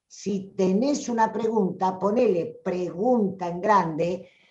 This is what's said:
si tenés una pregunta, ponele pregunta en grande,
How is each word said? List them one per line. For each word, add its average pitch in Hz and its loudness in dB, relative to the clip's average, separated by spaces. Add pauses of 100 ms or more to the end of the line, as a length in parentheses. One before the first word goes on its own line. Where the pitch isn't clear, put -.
si - -8
tenés 226 0
una 226 2
pregunta, 196 0
ponele 202 2
pregunta 180 -2
en 175 -6
grande, 175 0 (200)